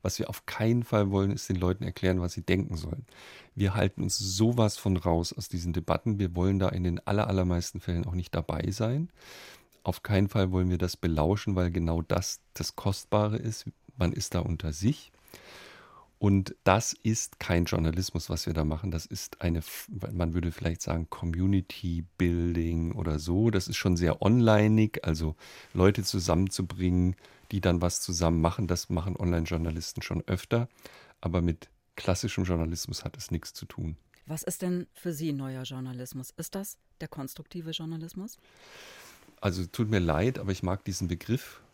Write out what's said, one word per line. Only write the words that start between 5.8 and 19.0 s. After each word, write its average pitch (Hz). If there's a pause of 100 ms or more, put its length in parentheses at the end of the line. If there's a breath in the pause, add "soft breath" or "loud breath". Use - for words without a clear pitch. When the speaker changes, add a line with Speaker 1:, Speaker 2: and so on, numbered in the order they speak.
Speaker 1:
Wir 87
wollen 92
da 92
in 90
den 87
aller-, 104
allermeisten 90
Fällen 85
auch 87
nicht 90
dabei 82
sein. 123 (760 loud breath)
Auf -
keinen 101
Fall 95
wollen 92
wir 90
das 90
belauschen, 87
weil 90
genau 82
das - (120)
das -
Kostbare 104
ist. - (320)
Man 87
ist -
da 87
unter 82
sich. 98 (1120 loud breath)
Und 98 (100)
das 98
ist -
kein 87
Journalismus, 82
was -
wir 85
da 78
machen. 78
Das 85